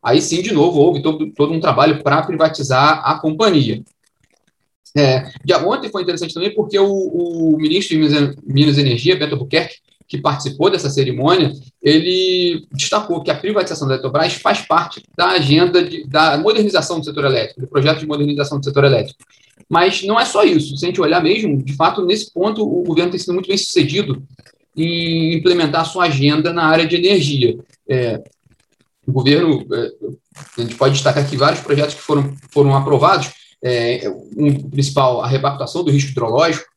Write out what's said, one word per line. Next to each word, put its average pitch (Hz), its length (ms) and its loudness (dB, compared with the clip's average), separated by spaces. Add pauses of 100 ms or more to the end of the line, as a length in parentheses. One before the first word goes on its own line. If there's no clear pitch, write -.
Aí 123 180 2
sim, 170 200 -4
de 214 120 -4
novo, 170 240 2
houve 165 240 4
todo, 156 300 -4
todo 147 220 -2
um 160 80 -2
trabalho 151 420 2
para 151 180 2
privatizar 156 880 0
a 160 80 -2
companhia. 156 640 0 (1120)
É, 135 380 2 (100)
de 180 120 0
ontem 208 360 0
foi 196 120 -6
interessante 165 320 -6
também 196 200 -4
porque 202 240 -2
o, 196 140 4
o 165 680 0
ministro 160 380 -2
de 156 60 2
Minas, 143 340 2 (100)
Minas 139 320 2
e 143 40 2
Energia, 135 340 2
Beto 147 200 -4
Albuquerque, 156 400 -4 (300)
que - 120 -10
participou 139 520 -2
dessa 175 200 -2
cerimônia, 135 640 0 (280)
ele 175 920 0
destacou 175 500 -4
que 170 80 -4
a 143 40 0
privatização 180 520 -4
da 131 60 0
Eletrobras 143 400 -2
faz - 260 -2
parte - 420 -4 (140)
da 175 120 2
agenda 175 540 4
de, - 280 -6
da 151 280 2
modernização 190 640 0
do 139 60 -8
setor 147 180 -6
elétrico, 131 380 -2
do 127 60 -10
projeto 143 320 0
de 156 60 -10
modernização 147 540 -2
do 135 60 -8
setor 139 180 2
elétrico. 127 400 0 (460)
Mas 175 340 2
não 214 160 0
é - 60 2
só - 180 2
isso. 147 320 2
Se - 80 -6
a 175 60 -2
gente 175 100 -4
olhar 160 240 2
mesmo, 170 400 0
de - 100 -8
fato, 180 320 0
nesse 208 280 -4
ponto, 214 280 -2
o 180 220 -2
governo 175 280 0
tem 180 100 -6
sido 180 100 -6
muito 180 160 -4
bem 196 100 0
sucedido 147 640 -2 (540)
em 165 600 -2
implementar 165 460 2
a 160 40 0
sua 180 200 0
agenda 151 460 2
na 170 140 0
área 160 220 4
de 175 80 0
energia. 147 600 2 (320)
É, 120 320 -2 (840)
o 135 60 -4
governo, 139 600 2
é, 117 200 -4 (680)
a 117 40 -8
gente 113 120 -6
pode 135 220 2
destacar 139 280 0
aqui 139 140 -4
vários 151 240 0
projetos 143 320 0
que - 80 -18
foram, 139 320 -2 (160)
foram 139 260 4
aprovados. 139 580 2 (300)
É, 120 460 -2 (260)
um 147 160 2 (200)
principal, 131 500 0
a 123 60 -6
repactuação 139 560 -4
do 147 80 0
risco 139 180 2
hidrológico 135 560 0 (120)